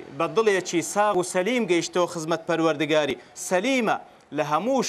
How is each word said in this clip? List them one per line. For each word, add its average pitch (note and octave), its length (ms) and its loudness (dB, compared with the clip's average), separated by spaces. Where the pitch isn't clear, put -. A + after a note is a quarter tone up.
بە E3 80 0
دڵێکی F#3 460 2
ساغ G3+ 360 0
و F3+ 60 2
سەلیم G#3 440 0
گەیشتۆ E3+ 460 0
خزمەت E3 340 -4
پەروەردگاری. D#3 680 2
سەلیمە G#3 600 0
لە D3+ 140 2
هەموو G#3+ 380 2